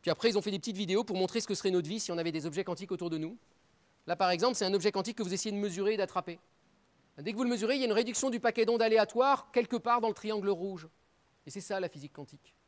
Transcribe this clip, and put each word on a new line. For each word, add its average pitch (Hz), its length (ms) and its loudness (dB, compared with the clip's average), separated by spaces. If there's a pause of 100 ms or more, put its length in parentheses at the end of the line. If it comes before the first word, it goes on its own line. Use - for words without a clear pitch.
Puis - 80 -2
après, 165 200 2
ils 202 80 2
ont 196 40 2
fait 208 100 -4
des 196 80 -2
petites 190 180 -6
vidéos 202 260 2
pour 202 120 -4
montrer 185 260 0
ce - 60 -6
que 208 60 -2
serait 190 160 0
notre 180 180 2
vie 214 120 -4
si - 120 -6
on 170 60 -2
avait 165 140 -2
des 156 160 -4
objets 165 160 -4
quantiques 180 280 -6
autour 175 200 -4
de 160 80 -2
nous. 170 180 -6 (720)
Là, 170 80 0
par 180 160 4
exemple, 214 240 4
c'est 202 100 0
un 185 80 2
objet 196 180 2
quantique 196 260 -2
que 226 60 -2
vous 180 100 -2
essayez 202 220 -2
de 202 60 -2
mesurer 202 320 0
et 220 40 0
d'attraper. 180 420 -2 (800)
Dès 170 120 -4
que 202 60 -4
vous 254 60 2
le 240 60 2
mesurez, 233 260 2
il 269 40 0
y 262 40 2
a - 20 2
une 220 80 2
réduction 240 380 0
du 233 80 -2
paquet 226 260 2
d'ondes 226 160 2
aléatoire 226 680 4
quelque 240 260 0
part 240 240 2
dans 226 60 0
le 208 80 0
triangle 208 340 -2
rouge. 180 400 -4 (560)
Et 139 60 -14
c'est 196 100 -10
ça, 196 180 -4
la 180 80 -2
physique 147 240 -12
quantique. - 440 -18 (120)